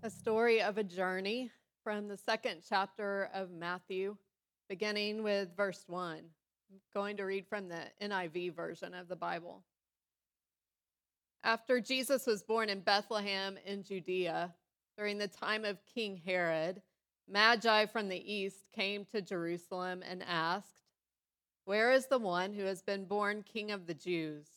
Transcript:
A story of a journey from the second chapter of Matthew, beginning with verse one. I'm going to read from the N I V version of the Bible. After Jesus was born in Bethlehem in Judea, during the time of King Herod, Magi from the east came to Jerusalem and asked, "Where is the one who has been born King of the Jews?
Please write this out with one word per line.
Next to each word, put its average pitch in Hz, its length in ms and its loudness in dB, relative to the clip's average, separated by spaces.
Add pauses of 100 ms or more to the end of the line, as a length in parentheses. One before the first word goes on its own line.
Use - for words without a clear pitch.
A 233 60 -4
story 226 540 4
of 196 160 0
a 214 40 0
journey 190 680 -2 (340)
from 208 240 -4
the 202 80 -8
second 220 500 -2
chapter 196 680 0
of 190 160 -4
Matthew, 185 680 -4 (500)
beginning 208 560 -2
with 202 320 2
verse 190 340 -2
one. 170 360 -6 (480)
I'm 196 80 -20 (140)
going 202 240 -2
to 196 60 -4
read 196 220 -2
from 202 220 -6
the 170 140 -6 (180)
N 208 100 -4
I 185 180 0
V 175 200 -4
version 170 460 -8
of 180 140 -14
the 180 80 -6
Bible. 175 460 -6 (1800)
After 226 380 2
Jesus 262 440 0
was 214 160 2
born 220 280 0
in 196 100 -2
Bethlehem 202 840 0
in 202 160 -6
Judea, 180 720 -2 (420)
during 208 220 -2
the 208 100 -2
time 214 380 -2
of 202 180 -4
King 208 400 -6
Herod, 175 560 0 (480)
Magi 214 560 6
from 214 240 -2
the 185 240 -4
east 196 400 -6
came 202 400 -2
to 220 80 0
Jerusalem 180 840 -4
and 185 200 -8
asked, 170 580 0 (840)
"Where 214 260 6
is 262 140 6
the 262 120 4
one 190 360 0
who 202 100 -4
has 190 160 -2
been 196 240 -4
born 208 380 0
King 208 280 -6
of 190 160 -6
the 170 60 -6
Jews? 156 640 -4